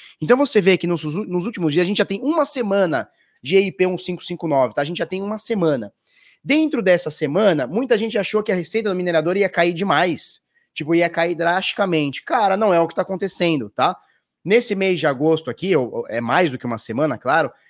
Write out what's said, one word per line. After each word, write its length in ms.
Então 160
você 240
vê 180
que 100
nos, 160
nos 420
últimos 280
dias 120
a 20
gente 120
já 60
tem 160
uma 220
semana 640
de 140
E 120
I 40
P 140
um 120
cinco 260
cinco 240
nove, 260
tá? 80
A 40
gente 120
já 80
tem 160
uma 160
semana. 560
Dentro 380
dessa 300
semana, 560
muita 300
gente 200
achou 240
que 100
a 40
receita 340
do 60
minerador 420
ia 100
cair 260
demais. 680
Tipo, 220
ia 120
cair 280
drasticamente. 880
Cara, 340
não 160
é 60
o 80
que 80
tá 80
acontecendo, 680
tá? 260
Nesse 320
mês 240
de 60
agosto 440
aqui, 260
ou, 180
ou, 140
é 140
mais 280
do 80
que 80
uma 120
semana, 400
claro, 340